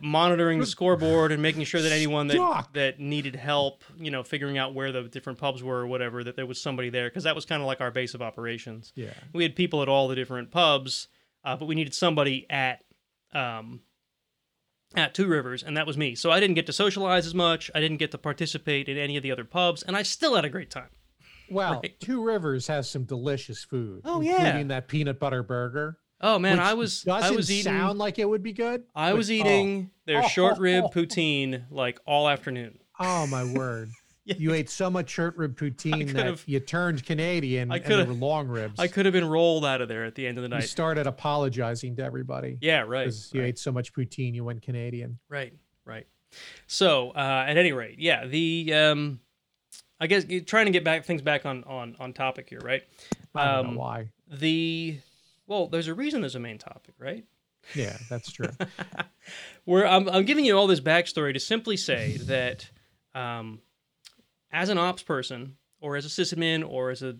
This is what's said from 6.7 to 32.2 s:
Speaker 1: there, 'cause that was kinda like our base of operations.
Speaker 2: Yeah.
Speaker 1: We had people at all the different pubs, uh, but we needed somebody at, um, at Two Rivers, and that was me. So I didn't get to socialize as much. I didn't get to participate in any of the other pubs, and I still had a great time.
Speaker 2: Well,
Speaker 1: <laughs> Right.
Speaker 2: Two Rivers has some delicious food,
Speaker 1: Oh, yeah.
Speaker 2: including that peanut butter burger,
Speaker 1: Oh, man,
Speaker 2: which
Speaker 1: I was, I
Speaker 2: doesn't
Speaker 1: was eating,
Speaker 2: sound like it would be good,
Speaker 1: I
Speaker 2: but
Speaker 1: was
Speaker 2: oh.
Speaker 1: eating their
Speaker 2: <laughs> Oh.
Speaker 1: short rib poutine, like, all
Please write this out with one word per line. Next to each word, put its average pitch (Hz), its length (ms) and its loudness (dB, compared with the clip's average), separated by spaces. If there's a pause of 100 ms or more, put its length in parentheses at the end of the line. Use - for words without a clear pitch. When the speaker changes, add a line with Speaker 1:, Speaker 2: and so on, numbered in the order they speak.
Speaker 1:
there, 120 200 -2
'cause 175 140 -8
that 156 120 0
was 151 100 -8
kinda 147 200 -2
like 131 140 -2
our 127 100 -2
base 123 240 -4
of 123 80 -8
operations. 113 720 -10
Speaker 2:
Yeah. 110 180 -10 (200)
Speaker 1:
We 170 100 2
had 160 120 0
people 175 260 2
at 135 60 0
all 135 220 4
the 131 60 -2
different 123 360 -6
pubs, 143 560 2 (380)
uh, 131 100 -2
but 139 100 -8
we 156 100 -2
needed 151 200 -2
somebody 143 540 2
at, 131 340 -2 (480)
um, 117 500 -6 (1120)
at 156 200 2
Two 196 140 2
Rivers, 127 360 -2
and 151 140 -6
that 156 100 -2
was 147 100 -4
me. 143 180 -2
So 165 160 0
I 180 100 6
didn't 190 140 4
get 160 100 0
to 147 80 -8
socialize 190 520 2
as 151 80 -8
much. 170 400 2
I 156 60 0
didn't 156 180 0
get 147 140 -2
to 139 60 -10
participate 147 720 -4
in 139 80 -4
any 143 180 -2
of 143 80 -4
the 135 80 -2
other 120 140 -6
pubs, 175 380 0
and 185 120 -4
I 208 80 0
still 277 320 2
had 170 80 4
a 147 60 0
great 160 200 -10
time. 131 200 -14 (640)
Speaker 2:
Well, 185 200 0
Speaker 1:
<laughs> 127 100 -4
Right. - 160 -10
Speaker 2:
Two 233 240 -4
Rivers 165 440 0
has 143 220 -2
some 131 160 -4
delicious 131 580 -6
food, 110 420 -6
Speaker 1:
Oh, 339 160 -2
yeah. 339 160 2
Speaker 2:
including 151 320 4
that 131 180 -4
peanut 143 320 -2
butter 131 240 0
burger, 123 560 -4 (200)
Speaker 1:
Oh, 208 200 4
man, 190 140 4
Speaker 2:
which 180 80 6
Speaker 1:
I 196 120 4
was, 226 340 -2
I 185 140 2
Speaker 2:
doesn't 196 140 4
Speaker 1:
was 196 160 0
eating, 202 120 0
Speaker 2:
sound 190 360 0
like 208 200 -2
it 208 80 2
would 208 160 0
be 220 100 -6
good, 240 300 -2 (120)
Speaker 1:
I 156 160 2
Speaker 2:
but 214 60 4
Speaker 1:
was 214 120 2
Speaker 2:
oh. 226 40 2
Speaker 1:
eating 196 580 4 (140)
their 147 140 2
Speaker 2:
<laughs> 147 40 6
Oh. 143 40 6
Speaker 1:
short 175 300 4
rib 185 280 4
poutine, 143 840 0
like, 131 360 -2
all 147 240 4